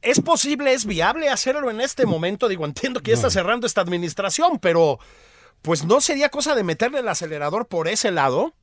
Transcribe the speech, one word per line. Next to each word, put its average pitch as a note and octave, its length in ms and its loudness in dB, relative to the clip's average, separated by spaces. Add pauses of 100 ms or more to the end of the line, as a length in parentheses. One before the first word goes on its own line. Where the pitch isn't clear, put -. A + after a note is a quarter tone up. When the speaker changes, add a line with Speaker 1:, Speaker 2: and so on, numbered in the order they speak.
Speaker 1:
¿es A#3+ 200 2
posible, C#4+ 520 0
es A#3 140 0
viable G#3+ 420 0
hacerlo C4+ 420 -2
en A3 100 -6
este C4 260 0
momento? F#3 420 0
Digo, F3 160 -2
entiendo A#3 360 -4
que E3+ 100 -4
ya A3+ 40 6
está A#3 120 2
Speaker 2:
No. A3+ 60 2
Speaker 1:
cerrando G#3 340 0
esta - 140 0
administración, F3+ 800 0
pero, E3 380 4 (640)
pues, D#3 220 0
¿no A3 160 4
sería C#4+ 280 0
cosa C#4+ 260 -2
de A3+ 80 0
meterle A#3 380 -2
el A#3 80 -4
acelerador D#3+ 580 -4
por E3 220 -4
ese G#3+ 220 0
lado? E3 520 0